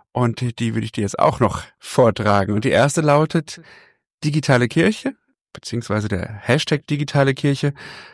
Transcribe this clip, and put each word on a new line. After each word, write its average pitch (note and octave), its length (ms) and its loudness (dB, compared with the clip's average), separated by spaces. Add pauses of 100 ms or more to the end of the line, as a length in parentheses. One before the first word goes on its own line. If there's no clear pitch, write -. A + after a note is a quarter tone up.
(120)
Und A#2+ 300 -2
die, A#2+ 120 -2
die A2+ 200 -4
würde A2+ 120 -4
ich A2+ 60 -8
dir - 100 -4
jetzt G2 180 -2
auch - 200 2
noch G#2+ 220 0 (180)
vortragen. G#2 760 2
Und G#2+ 120 -2
die C3 60 0
erste B2+ 300 2
lautet, D#3 600 0 (640)
digitale C#3 420 2
Kirche, G3+ 460 0 (400)
beziehungsweise G#2+ 560 -4
der F2 180 -4 (140)
Hashtag D#3 460 0
digitale C#3 460 2
Kirche. C#3+ 400 0 (400)